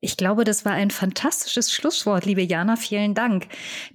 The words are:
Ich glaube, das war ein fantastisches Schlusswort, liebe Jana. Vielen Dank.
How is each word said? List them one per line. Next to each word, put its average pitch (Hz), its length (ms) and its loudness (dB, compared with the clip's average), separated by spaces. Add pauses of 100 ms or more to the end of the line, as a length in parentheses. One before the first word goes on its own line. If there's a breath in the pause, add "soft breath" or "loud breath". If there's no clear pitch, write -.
Ich - 120 -4
glaube, 208 260 2
das 214 220 0
war 208 80 0
ein 202 180 2
fantastisches - 800 -2
Schlusswort, 208 540 0
liebe 190 160 2
Jana. 180 340 2
Vielen 208 380 0
Dank. 214 340 0 (480 loud breath)